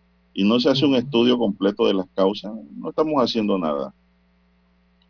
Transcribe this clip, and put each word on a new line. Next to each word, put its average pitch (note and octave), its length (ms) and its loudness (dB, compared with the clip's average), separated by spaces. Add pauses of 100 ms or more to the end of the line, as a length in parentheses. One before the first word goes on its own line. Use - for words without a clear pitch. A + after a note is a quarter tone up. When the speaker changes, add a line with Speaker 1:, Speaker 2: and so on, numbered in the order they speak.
(340)
Speaker 1:
y G2 120 -2
no A#2 160 2
se C#3 80 2
hace C3+ 160 2
un C#3 60 4
Speaker 2:
Ujú. B2+ 80 2
Speaker 1:
estudio B2 380 2
completo G#2 480 0
de G#2 80 2
las F#2+ 220 -4
causas, G2+ 380 -2 (240)
no - 120 -8
estamos D#3 320 0
haciendo G#2 360 0
nada. C#2+ 360 -4 (1160)